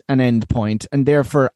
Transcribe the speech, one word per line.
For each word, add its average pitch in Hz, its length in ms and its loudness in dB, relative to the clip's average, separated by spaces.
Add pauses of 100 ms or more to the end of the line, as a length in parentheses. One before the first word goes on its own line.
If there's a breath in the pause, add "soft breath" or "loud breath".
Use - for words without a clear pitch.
an 135 120 2
end 120 280 0
point 110 440 -4
and 139 140 0
therefore 143 500 2